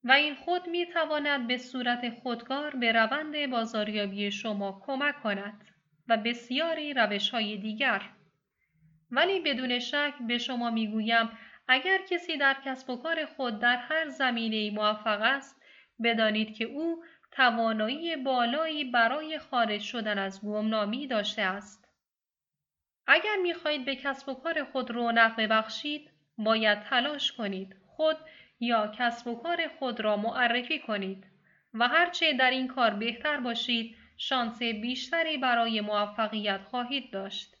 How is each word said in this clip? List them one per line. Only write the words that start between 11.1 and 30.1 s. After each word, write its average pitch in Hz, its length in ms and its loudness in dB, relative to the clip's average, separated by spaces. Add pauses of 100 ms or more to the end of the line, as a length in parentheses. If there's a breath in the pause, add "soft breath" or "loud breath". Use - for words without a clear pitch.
اگر 349 300 6 (120)
کسی 339 260 -2
در 269 280 4
کسب 262 260 -8
و 240 60 -4
کار 311 300 -2
خود 240 320 -4
در 240 180 4
هر 311 320 -2
زمینه‌ای 226 640 0
موفق 214 520 0
است، 269 400 0 (420 soft breath)
بدانید 220 520 2
که 226 80 -2
او 320 400 -4 (280 loud breath)
توانایی 233 840 2
بالایی 269 680 0
برای 262 540 0
خارج 214 420 0
شدن 214 380 -4
از 196 260 -4
گمنامی 214 640 -2
داشته 214 360 -2
است. 202 460 -6 (1160)
اگر 403 360 6
می‌خواهید 302 420 -2
به 269 120 -2
کسب 269 320 -6
و 262 60 -6
کار 320 300 -4
خود 247 260 -4
رونق 233 500 4
ببخشید، 220 680 0 (280)
باید 214 440 2
تلاش 277 500 0
کنید، 196 440 -6 (100)
خود 311 300 0 (440 loud breath)
یا 226 380 2
کسب 240 300 0
و 233 60 -4
کار 339 340 -2 (100)
خود 240 220 -4
را 214 160 2